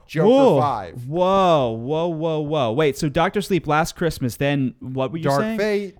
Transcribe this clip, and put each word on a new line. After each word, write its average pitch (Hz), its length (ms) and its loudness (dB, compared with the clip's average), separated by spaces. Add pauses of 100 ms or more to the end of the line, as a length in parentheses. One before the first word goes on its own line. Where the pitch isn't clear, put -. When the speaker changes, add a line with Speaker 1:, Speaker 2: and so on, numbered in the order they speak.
Speaker 1:
Joker 165 220 2
Speaker 2:
Whoa. 247 320 6
Speaker 1:
five. 120 460 -4
Speaker 2:
Whoa, 175 640 2
whoa, 139 360 -4
whoa, 160 320 -4
whoa. 147 320 -2
Wait, 139 260 0
so 156 120 -2
Doctor 175 320 0
Sleep, 175 260 -2
Last 156 300 0
Christmas, 143 400 -4
then 139 420 -2
what 131 320 -6
were 160 60 -8
you 160 80 -10
Speaker 1:
Dark 143 160 2
Speaker 2:
saying? 220 180 -4
Speaker 1:
Fate, 202 400 -4